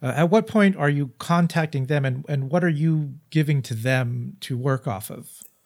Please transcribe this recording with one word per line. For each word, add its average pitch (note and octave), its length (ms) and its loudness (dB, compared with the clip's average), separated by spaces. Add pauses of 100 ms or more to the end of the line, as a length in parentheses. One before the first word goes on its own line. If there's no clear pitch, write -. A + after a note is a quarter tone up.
uh, B2 40 -4
at D3 240 2
what A3 160 4
point G3 280 4
are D3 140 0
you C#3+ 300 0
contacting E3 680 0
them, C#3+ 180 0
and, C3 240 -4
and C3+ 240 -2
what F3 120 2
are F3 60 2
you D3+ 440 0 (160)
giving D3 320 2
to A#2+ 140 -6
them B2 680 -2
to B2+ 160 -6
work C3 300 -2
off G#2+ 240 -6
of? - 180 -16 (360)